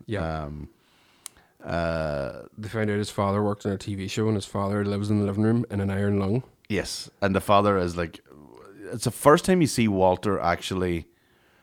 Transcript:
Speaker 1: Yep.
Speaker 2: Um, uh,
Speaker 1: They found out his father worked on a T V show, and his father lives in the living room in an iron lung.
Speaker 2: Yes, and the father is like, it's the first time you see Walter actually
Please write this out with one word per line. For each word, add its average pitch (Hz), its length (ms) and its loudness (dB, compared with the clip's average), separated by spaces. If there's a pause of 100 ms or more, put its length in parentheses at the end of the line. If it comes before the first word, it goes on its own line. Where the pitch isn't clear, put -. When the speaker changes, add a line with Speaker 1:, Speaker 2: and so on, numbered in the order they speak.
Speaker 1:
Yep. 101 160 -6
Speaker 2:
Um, 76 460 -8 (960)
uh, 80 760 -4 (140)
Speaker 1:
They 107 120 -10
found 107 220 -2
out 101 80 0
his 107 120 -4
father 101 320 0
worked 101 240 -2
on 104 60 0
a 95 60 -2
T 104 160 -8
V 95 140 -8
show, 110 200 -2
and 110 80 2
his 95 100 -4
father 101 380 -2
lives 101 260 -2
in 104 100 2
the 101 60 2
living 98 160 0
room 117 280 2
in 101 100 -2
an 98 100 0
iron 101 280 0
lung. 98 240 0 (280)
Speaker 2:
Yes, - 400 -6 (100)
and 98 140 2
the 95 60 2
father 101 360 4
is 87 200 -2
like, 85 240 -6 (720)
it's 113 120 -8
the 127 60 0
first 151 340 6
time 185 160 4
you 151 60 4
see 117 200 2
Walter 95 540 2
actually 87 640 -2 (560)